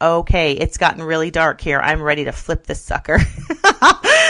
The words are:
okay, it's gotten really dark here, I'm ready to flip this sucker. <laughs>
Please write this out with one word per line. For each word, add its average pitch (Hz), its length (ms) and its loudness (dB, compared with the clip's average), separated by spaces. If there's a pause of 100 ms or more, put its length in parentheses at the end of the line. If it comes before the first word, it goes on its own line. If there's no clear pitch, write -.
okay, 165 520 2
it's - 260 -4
gotten 160 240 0
really 160 260 -2
dark 160 320 0
here, 143 180 -2
I'm 156 220 0
ready 147 240 -2
to 131 60 -6
flip - 340 -8
this - 160 -8
sucker. - 380 -2 (200)
<laughs> - 240 -8 (680)